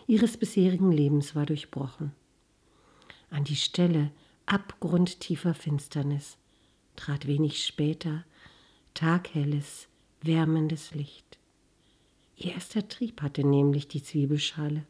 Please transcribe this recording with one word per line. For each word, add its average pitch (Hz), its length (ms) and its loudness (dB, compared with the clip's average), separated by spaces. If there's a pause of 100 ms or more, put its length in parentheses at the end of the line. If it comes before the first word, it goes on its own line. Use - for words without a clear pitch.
ihres 226 320 4
bisherigen 185 540 4
Lebens 147 440 4
war 147 120 0
durchbrochen. 143 640 -6 (1200)
An 143 140 -2
die 147 100 -2
Stelle 160 560 2 (340)
abgrundtiefer 175 1080 0
Finsternis 143 800 -4 (580)
trat 143 300 -6
wenig 147 400 0
später 156 600 -2 (680)
taghelles, 151 920 -2 (340)
wärmendes 160 720 0
Licht. - 460 -12 (960)
Ihr 175 180 -8
erster 208 340 -6
Trieb - 340 -8
hatte 143 240 -2
nämlich 143 420 4
die - 160 -8
Zwiebelschale 147 880 -2